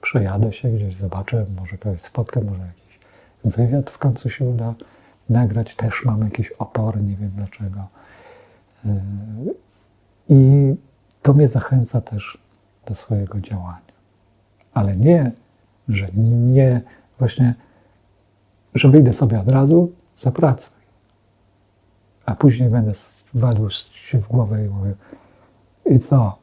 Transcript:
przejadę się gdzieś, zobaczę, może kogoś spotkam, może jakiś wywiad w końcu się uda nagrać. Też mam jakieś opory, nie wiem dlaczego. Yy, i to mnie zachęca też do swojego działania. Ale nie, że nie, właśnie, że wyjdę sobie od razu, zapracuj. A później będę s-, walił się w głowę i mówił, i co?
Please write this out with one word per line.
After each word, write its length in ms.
przejadę 520
się 160
gdzieś, 280
zobaczę, 500
może 180
kogoś 220
spotkam, 440
może 180
jakiś 380
wywiad 460
w 80
końcu 320
się 140
uda 300
nagrać. 460
Też 300
mam 160
jakieś 320
opory, 500
nie 140
wiem 200
dlaczego. 500
Yy, 80
i 460
to 120
mnie 140
zachęca 520
też 380
do 80
swojego 460
działania. 520
Ale 220
nie, 360
że 260
nie, 680
właśnie, 360
że 140
wyjdę 240
sobie 280
od 100
razu, 420
zapracuj. 640
A 80
później 340
będę 220
s-, 340
walił 360
się 260
w 100
głowę 360
i 40
mówił, 260
i 120
co? 440